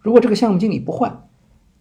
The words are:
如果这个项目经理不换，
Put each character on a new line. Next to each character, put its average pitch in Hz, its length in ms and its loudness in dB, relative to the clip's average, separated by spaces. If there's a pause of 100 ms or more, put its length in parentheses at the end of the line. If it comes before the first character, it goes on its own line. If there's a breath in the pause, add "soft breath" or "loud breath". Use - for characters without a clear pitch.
如 214 120 -4
果 240 80 6
这 254 80 2
个 208 80 0
项 220 160 0
目 185 60 0
经 208 140 -2
理 143 80 -6
不 131 120 -10
换， - 360 -6 (540)